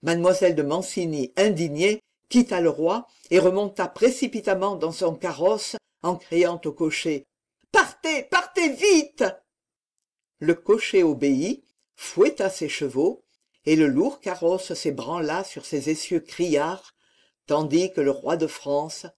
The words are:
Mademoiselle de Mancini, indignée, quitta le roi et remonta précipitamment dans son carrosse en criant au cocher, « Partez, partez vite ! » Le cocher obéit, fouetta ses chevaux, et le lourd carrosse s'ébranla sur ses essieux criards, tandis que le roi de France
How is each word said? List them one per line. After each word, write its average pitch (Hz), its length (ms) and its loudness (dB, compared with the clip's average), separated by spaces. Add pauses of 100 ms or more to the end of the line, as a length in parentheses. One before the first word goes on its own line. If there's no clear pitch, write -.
Mademoiselle 175 540 2
de 147 80 0
Mancini, 156 720 -4
indignée, 180 640 0 (280)
quitta 240 320 4
le 165 80 4
roi 170 380 -2 (240)
et 175 80 6
remonta 190 480 0
précipitamment 208 880 0
dans 160 160 -4
son 165 240 -2
carrosse 180 600 -2 (280)
en 175 120 -2
criant 170 480 0
au 151 80 -4
cocher, « 156 540 -4 (460)
Partez, - 520 -2
partez 359 460 0
vite ! » 294 560 2 (1120)
Le 160 140 2
cocher 196 500 2
obéit, 143 600 0 (300)
fouetta 196 540 0
ses 165 200 -6
chevaux, 143 540 -2 (420)
et 156 100 4
le 156 120 4
lourd 160 320 0
carrosse 180 540 -2
s'ébranla 156 720 -6
sur - 220 -14
ses 143 240 -4
essieux 160 300 -2
criards, 160 760 -4 (520)
tandis 156 440 0
que 165 100 -2
le 139 100 2
roi 143 260 -4
de 156 100 -2
France 160 580 -6 (120)